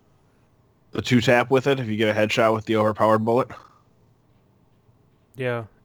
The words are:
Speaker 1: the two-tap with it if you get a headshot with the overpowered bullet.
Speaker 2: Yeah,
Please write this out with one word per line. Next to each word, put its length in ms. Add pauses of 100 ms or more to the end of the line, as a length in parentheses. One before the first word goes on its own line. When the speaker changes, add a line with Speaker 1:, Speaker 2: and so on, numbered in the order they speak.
(920)
Speaker 1:
the 100
two-tap 480
with 180
it 120
if 80
you 100
get 180
a 40
headshot 340
with 120
the 100
overpowered 440
bullet. 300 (1900)
Speaker 2:
Yeah, 280 (200)